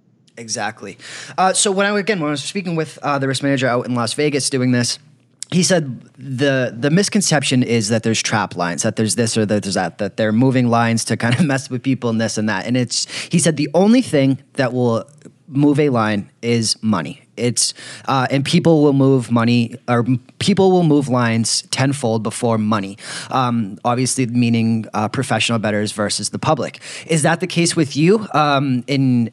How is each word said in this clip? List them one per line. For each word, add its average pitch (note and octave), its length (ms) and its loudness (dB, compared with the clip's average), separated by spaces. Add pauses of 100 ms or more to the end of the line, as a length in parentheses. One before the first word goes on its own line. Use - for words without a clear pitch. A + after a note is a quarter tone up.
(380)
Exactly. A2 600 -10 (400)
Uh, F#3 160 2
so G3+ 180 0
when G3 140 0
I, G#3 140 0
again, G3 200 -2
when D3 100 -2
I - 20 -2
was C#3+ 120 -6
speaking F3+ 320 -6
with, D#3 280 -4
uh, C#3+ 160 0
the C3+ 80 -2
risk C3 160 -2
manager C3+ 240 0
out B2 180 0
in B2 80 -4
Las A#2 200 -2
Vegas C#3+ 360 -2
doing B2+ 220 0
this, B2 260 0 (540)
he F3+ 100 2
said D#3 400 0 (160)
the, C3 580 -2
the B2+ 140 -2
misconception D#3 720 2
is A2 280 0
that A2+ 140 0
there's A2 180 0
trap G#2 340 -2
lines, E2+ 260 -4
that A2 140 -2
there's G#2+ 200 -2
this A2+ 220 -2
or G#2+ 80 2
that G2+ 160 0
there's F#2+ 140 -6
that, F2+ 240 -4
that G2 180 -6
they're G#2+ 140 0
moving B2 380 2
lines A2+ 360 2
to A#2 120 -2
kind A#2+ 180 0
of E3 100 2
<laughs> - 0 -
mess C3+ 240 -2
with B2+ 140 -8
people B2+ 260 -2
and A2 100 0
this A2+ 200 -2
and G#2+ 100 -2
that. F#2+ 160 -4
And A#2+ 100 -2
it's, B2 300 -2 (200)
he - 120 -2
said D#3+ 200 2
the D3 180 -2
only G#3+ 260 6
thing C3+ 400 2 (120)
that B2+ 200 -2
will A#2+ 340 0 (400)
move D3 340 2
a D3 80 2
line G#2+ 420 0 (100)
is A#2 400 -2
money. G2 400 -2 (140)
It's, - 380 -2 (320)
uh, C3 240 0
and C3+ 160 0
people E3 380 4
will D3 100 6
move C3+ 380 4
money, A#2 440 2 (120)
or A#2+ 120 2
m-, A#2+ 240 0 (160)
people F#3+ 320 4
will F3+ 120 4
move D3 260 4
lines A2+ 640 0
tenfold B2+ 520 0
before A2+ 340 -2
money. G#2+ 400 -2 (340)
Um, A#2 520 -2
obviously, B2 440 0
meaning, A2+ 680 2
uh, G#2 140 -2
professional A#2 500 -2
bettors G#2 340 -2
versus G#2 380 -4
the G2+ 100 -10
public. C3+ 400 -2 (280)
Is D#3+ 160 0
that E3 160 2
the F3+ 80 -4
case E3+ 280 0
with C#3+ 220 -2
you? G3 360 4
Um, C#3+ 520 0
in, C3 480 2